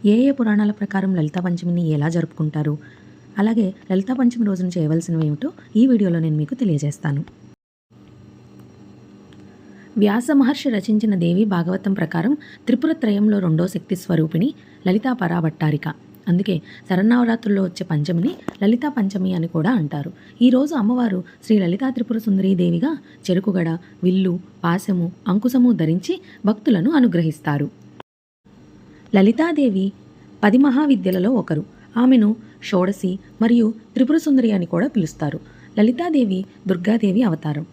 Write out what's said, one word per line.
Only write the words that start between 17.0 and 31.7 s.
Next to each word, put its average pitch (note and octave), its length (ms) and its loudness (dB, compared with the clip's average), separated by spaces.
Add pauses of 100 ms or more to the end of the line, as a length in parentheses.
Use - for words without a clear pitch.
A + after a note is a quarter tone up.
వచ్చే F3+ 280 -6
పంచమిని E3+ 400 -2 (320)
లలితా B3 260 2
పంచమి G3 440 -2
అని E3+ 140 -4
కూడా E3+ 240 0
అంటారు. D#3 400 -4 (300)
ఈ B3 80 6
రోజు C#4+ 260 2
అమ్మవారు A3 480 -2 (220)
శ్రీ G#3+ 140 4
లలితా F#3+ 300 -2
త్రిపుర A#3 280 -6
సుందరీ F#3+ 380 0
దేవిగా F3 420 0 (280)
చెరుకుగడ, F3+ 440 -2 (340)
విల్లు, F#3 360 0 (240)
పాశము, F3 480 -2 (160)
అంకుశము B3 440 2
ధరించి F3 500 -2 (240)
భక్తులను G#3 460 0
అనుగ్రహిస్తారు. D#3+ 760 0 (1500)
లలితాదేవి A#3 760 2 (520)
పది G#3+ 140 4
మహావిద్యలలో B3 720 2
ఒకరు. E3+ 320 -2 (340)